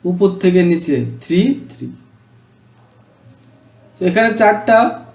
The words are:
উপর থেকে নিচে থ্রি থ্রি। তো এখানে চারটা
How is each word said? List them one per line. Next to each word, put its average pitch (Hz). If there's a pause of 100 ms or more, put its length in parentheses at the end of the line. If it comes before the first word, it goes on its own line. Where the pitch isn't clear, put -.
উপর 180 (140)
থেকে 180 (120)
নিচে 165 (280)
থ্রি 175 (300)
থ্রি। - (2000)
তো -
এখানে 226 (100)
চারটা 214 (380)